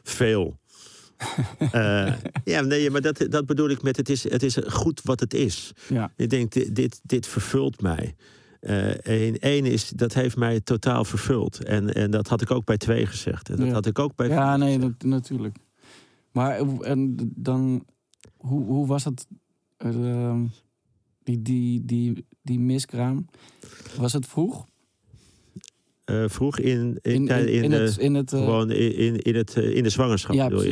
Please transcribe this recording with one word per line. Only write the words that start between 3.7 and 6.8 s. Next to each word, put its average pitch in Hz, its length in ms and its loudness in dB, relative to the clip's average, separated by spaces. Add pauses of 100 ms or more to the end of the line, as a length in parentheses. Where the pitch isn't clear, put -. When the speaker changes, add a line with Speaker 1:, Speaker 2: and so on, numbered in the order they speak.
Speaker 1:
met 135 140 0
het 131 120 -2
is, 135 220 -2
het 120 120 0
is 131 240 0
goed - 360 0
wat 131 180 0
het 117 140 -2
is. - 380 -2 (160)
Speaker 2:
Ja. 117 280 -2
Speaker 1:
Ik 117 140 -2
denk, 120 220 0
di-, 127 200 0
dit, 127 300 -2